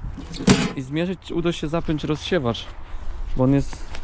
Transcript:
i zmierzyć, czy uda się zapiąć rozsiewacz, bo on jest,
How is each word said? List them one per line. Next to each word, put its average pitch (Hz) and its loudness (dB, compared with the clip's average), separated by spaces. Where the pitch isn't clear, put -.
i 139 -4
zmierzyć, 165 -2
czy - -10
uda 170 2
się 160 -4
zapiąć 160 0
rozsiewacz, 143 0
bo 127 6
on 135 6
jest, - 0